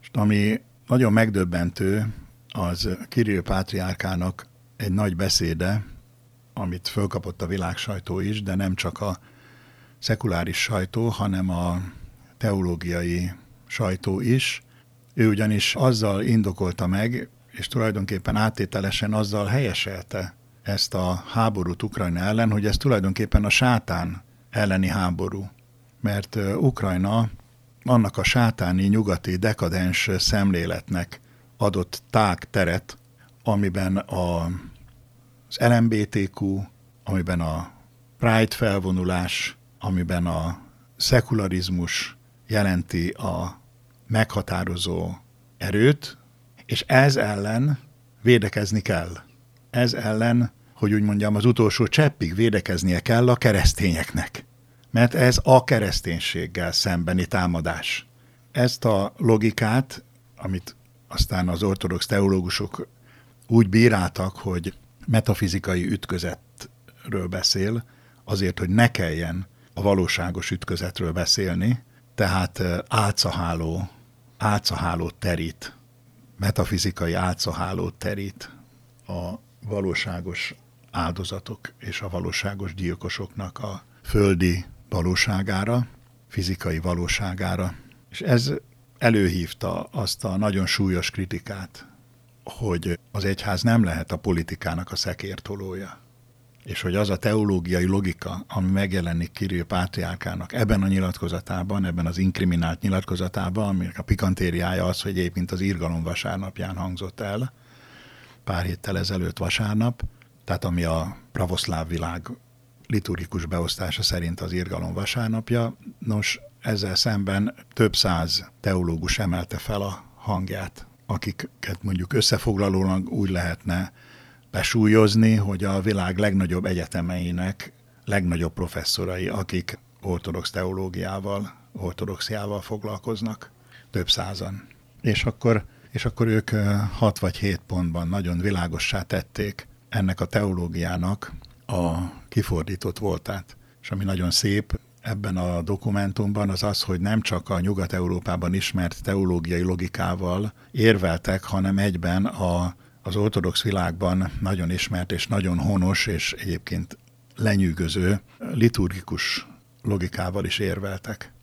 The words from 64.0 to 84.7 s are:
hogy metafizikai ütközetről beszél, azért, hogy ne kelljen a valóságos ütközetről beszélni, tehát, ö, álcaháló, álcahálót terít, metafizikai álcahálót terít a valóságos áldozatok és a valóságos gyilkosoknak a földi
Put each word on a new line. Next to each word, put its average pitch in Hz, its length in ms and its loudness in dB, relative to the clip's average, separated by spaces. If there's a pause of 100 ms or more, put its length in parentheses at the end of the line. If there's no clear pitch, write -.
hogy 92 380 -4 (320)
metafizikai 95 840 2
ütközetről - 1400 -8
beszél, 95 540 0 (400)
azért, 95 340 0
hogy 90 100 -2
ne 113 220 6
kelljen 85 560 -4 (280)
a 101 80 -6
valóságos 90 680 0
ütközetről 90 640 -4
beszélni, 90 680 0 (320)
tehát, 92 440 0
ö, 90 200 0 (100)
álcaháló, 87 1000 0 (500)
álcahálót 87 760 0
terít, 82 640 -4 (600)
metafizikai 95 760 0
álcahálót 90 800 -2
terít 98 560 -8 (560)
a 90 280 -8 (340)
valóságos 90 880 -4 (360)
áldozatok 90 880 -6
és - 220 -10
a 101 80 -8
valóságos 90 640 -6
gyilkosoknak 92 840 -8
a 101 240 -10 (200)
földi 90 640 4 (240)